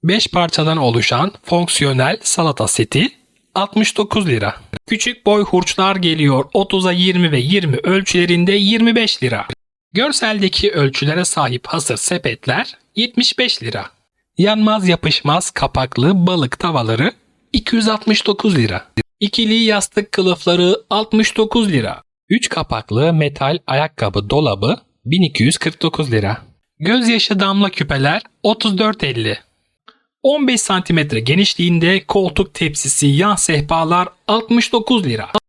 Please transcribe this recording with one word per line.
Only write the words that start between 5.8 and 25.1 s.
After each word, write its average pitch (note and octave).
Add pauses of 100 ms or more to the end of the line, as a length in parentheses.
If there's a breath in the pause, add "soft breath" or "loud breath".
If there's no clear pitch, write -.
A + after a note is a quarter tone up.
geliyor D#3
otuza F#3+
yirmi F3+
ve C3+
yirmi D#3+
ölçülerinde F3
yirmi A3
beş A3
lira. A#2 (460)
Görseldeki G#3+
ölçülere D3+
sahip B2
hasır -
sepetler C#3+ (200)
yetmiş A#3+
beş B3
lira. G#2 (480)
Yanmaz G#3+
yapışmaz D#3+
kapaklı C#3
balık F3
tavaları B2 (400)
iki -
yüz A3
altmış G#3+
dokuz G3+
lira. G#2 (340)
İkili G#3+
yastık G#3
kılıfları F3+
altmış G#3+
dokuz A3
lira. A2 (260)
Üç A3+
kapaklı C3+
metal D3
ayakkabı G#2+
dolabı C3 (280)
bin E3+